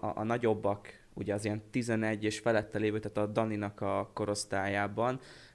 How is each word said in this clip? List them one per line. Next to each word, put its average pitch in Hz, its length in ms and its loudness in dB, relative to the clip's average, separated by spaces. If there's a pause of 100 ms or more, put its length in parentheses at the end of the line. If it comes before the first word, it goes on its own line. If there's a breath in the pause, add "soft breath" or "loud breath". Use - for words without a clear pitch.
a, 107 140 -2
a - 60 -2
nagyobbak, 110 800 0 (120)
ugye 101 200 -2
az 104 100 -2
ilyen 104 260 -2
tizenegy 110 540 0
és 107 140 0
felette 110 400 2
lévő, 107 200 2
tehát 104 180 -6
a 104 160 2
Daninak 104 480 0
a 98 340 0
korosztályában, 104 1040 0 (340 soft breath)